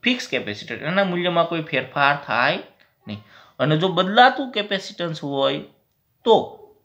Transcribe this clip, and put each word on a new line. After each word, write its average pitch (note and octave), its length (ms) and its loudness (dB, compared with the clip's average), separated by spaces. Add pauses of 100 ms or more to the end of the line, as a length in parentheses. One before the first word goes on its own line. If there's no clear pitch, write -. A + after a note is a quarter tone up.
ફિક્સ B3 240 -2
કેપેસિટર, A2 480 -6
એના F3+ 280 0
મૂલ્યમાં F3 420 0
કોઈ E3 160 -4
ફેરફાર C#3+ 640 0
થાય B2+ 340 0 (480)
નહીં. G#2 160 -12 (360)
અને D3+ 180 2
જો F3+ 100 0
બદલાતું A#3+ 680 4
capacitance F3 640 -6
હોય C#3 400 0 (640)
તો - 360 4 (260)